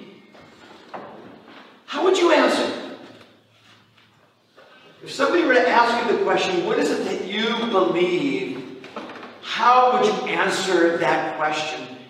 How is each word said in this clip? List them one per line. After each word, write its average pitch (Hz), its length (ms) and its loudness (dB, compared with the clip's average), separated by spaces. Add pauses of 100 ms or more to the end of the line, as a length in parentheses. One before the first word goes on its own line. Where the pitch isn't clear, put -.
(1900)
how 302 180 -4
would 370 120 4
you 339 140 2
answer? - 400 2 (2250)
If - 80 -16
somebody 311 340 2
were 262 100 4
to 240 140 4
ask 233 380 2
you 196 120 2
the - 60 0
question, 180 420 0
"What 240 120 0
is - 120 2
it - 160 -2
that - 180 -4
you 208 240 -4 (220)
believe?" 165 1160 -2 (560)
how 247 500 4
would 202 140 2
you 202 220 -2
answer 175 680 0
that 156 400 -2
question? 156 420 -4 (300)